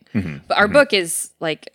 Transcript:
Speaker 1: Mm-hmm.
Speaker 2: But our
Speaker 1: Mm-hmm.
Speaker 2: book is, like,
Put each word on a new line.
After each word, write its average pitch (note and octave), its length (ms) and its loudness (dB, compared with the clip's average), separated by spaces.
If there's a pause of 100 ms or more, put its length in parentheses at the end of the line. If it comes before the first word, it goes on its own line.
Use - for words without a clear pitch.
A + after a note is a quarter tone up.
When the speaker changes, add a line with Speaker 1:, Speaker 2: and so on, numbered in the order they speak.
(140)
Speaker 1:
Mm-hmm. E2+ 240 -4 (100)
Speaker 2:
But - 80 -2
our - 80 4
Speaker 1:
Mm-hmm. G#3 80 -2
Speaker 2:
book C#4 220 4
is, F3 460 -4
like, D#3 340 -6